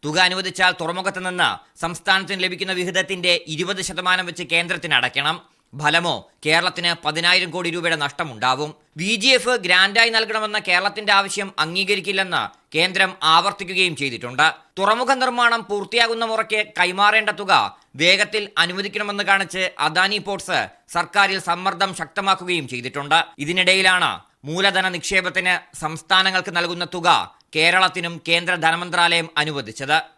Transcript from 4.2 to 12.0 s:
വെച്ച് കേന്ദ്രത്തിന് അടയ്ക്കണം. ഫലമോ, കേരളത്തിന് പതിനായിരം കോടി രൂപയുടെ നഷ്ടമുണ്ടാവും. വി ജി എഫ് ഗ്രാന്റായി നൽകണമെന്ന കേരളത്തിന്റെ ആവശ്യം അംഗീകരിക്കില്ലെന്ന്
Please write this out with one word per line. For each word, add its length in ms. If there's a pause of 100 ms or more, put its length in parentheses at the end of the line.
വെച്ച് 140 (100)
കേന്ദ്രത്തിന് 440
അടയ്ക്കണം. 380 (460)
ഫലമോ, 340 (300)
കേരളത്തിന് 440 (140)
പതിനായിരം 500
കോടി 220
രൂപയുടെ 260
നഷ്ടമുണ്ടാവും. 680 (300)
വി 100 (100)
ജി 160
എഫ് 160 (120)
ഗ്രാന്റായി 500
നൽകണമെന്ന 520
കേരളത്തിന്റെ 520
ആവശ്യം 300 (140)
അംഗീകരിക്കില്ലെന്ന് 800 (340)